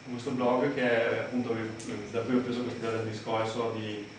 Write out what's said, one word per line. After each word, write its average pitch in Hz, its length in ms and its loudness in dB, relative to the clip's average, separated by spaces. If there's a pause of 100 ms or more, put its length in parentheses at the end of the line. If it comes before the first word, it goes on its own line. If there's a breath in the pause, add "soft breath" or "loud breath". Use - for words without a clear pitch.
su 131 80 -10
questo 123 200 -4
blog 127 420 4
che 127 100 0
è 117 360 4
appunto, 113 360 0 (560)
da 117 100 0
cui 123 140 2
ho 123 60 6
preso 120 200 -2
questa 110 240 -4
idea 110 160 0
del 110 80 -2
discorso 110 640 -2
di 104 300 -6 (140)